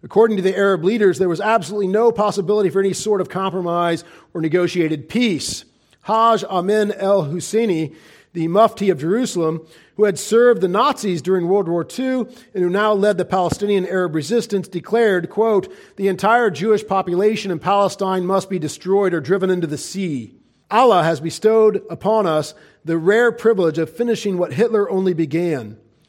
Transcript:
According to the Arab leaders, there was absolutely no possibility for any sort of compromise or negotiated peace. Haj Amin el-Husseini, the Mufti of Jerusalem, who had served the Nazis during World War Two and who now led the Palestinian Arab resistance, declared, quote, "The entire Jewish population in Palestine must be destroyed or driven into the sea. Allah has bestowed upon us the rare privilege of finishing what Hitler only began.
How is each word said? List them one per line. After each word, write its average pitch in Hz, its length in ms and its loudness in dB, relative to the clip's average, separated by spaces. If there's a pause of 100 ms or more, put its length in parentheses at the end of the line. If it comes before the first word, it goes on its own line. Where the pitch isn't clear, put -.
According 220 340 2
to 185 60 0
the 190 120 0
Arab 196 280 0
leaders, 202 340 2
there 185 120 0
was 170 120 -4
absolutely 202 460 -2
no 220 240 2
possibility 208 580 0
for 180 100 -2
any 196 140 0
sort 202 280 -2
of - 80 -6
compromise 175 760 -2 (320)
or 165 60 -6
negotiated 160 680 -2
peace. 214 560 -2 (380)
Haj 226 420 2
Amin 202 480 0
el-Husseini, 185 1000 -2 (400)
the 160 140 -2
Mufti 202 420 2
of 165 100 0
Jerusalem, 165 640 -2 (340)
who 208 100 4
had 185 120 0
served 233 440 4
the 185 60 0
Nazis 202 540 0
during 175 260 0
World 190 200 2
War 170 160 -2
Two 254 440 -4 (260)
and 180 100 -2
who 175 60 2
now 208 240 2
led 202 240 2
the 180 80 -2
Palestinian 190 600 0
Arab 185 300 -2
resistance, 190 520 -2
declared, 190 600 0
quote, 214 420 0 (260)
"The 196 100 -2
entire 208 420 2
Jewish 208 380 0
population 190 640 0
in 165 80 -4
Palestine 190 680 0
must 190 240 0
be 190 80 -4
destroyed 180 560 0
or 170 60 0
driven 185 300 0
into 180 180 0
the 147 100 -6
sea. 151 580 -8 (360)
Allah 214 320 4
has 160 160 0
bestowed 214 680 2
upon 208 360 -2
us 156 280 -2 (320)
the 165 120 -2
rare 214 340 4
privilege 196 460 0
of 160 120 -2
finishing 208 480 -2
what 175 160 -2
Hitler 208 360 0
only 190 240 0
began. 151 640 -4 (320)